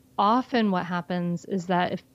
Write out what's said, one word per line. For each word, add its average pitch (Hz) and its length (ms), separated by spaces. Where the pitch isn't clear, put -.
often 226 540
what 180 160
happens 175 600
is 175 200
that 180 280
if, - 80